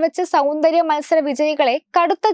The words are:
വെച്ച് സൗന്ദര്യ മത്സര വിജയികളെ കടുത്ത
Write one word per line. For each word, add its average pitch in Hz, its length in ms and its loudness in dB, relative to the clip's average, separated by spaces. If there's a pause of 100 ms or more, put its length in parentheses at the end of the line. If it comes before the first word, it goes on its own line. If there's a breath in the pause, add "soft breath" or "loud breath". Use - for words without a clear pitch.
വെച്ച് 330 300 -2
സൗന്ദര്യ 311 580 2
മത്സര 302 380 0
വിജയികളെ 294 460 0 (220)
കടുത്ത 349 380 0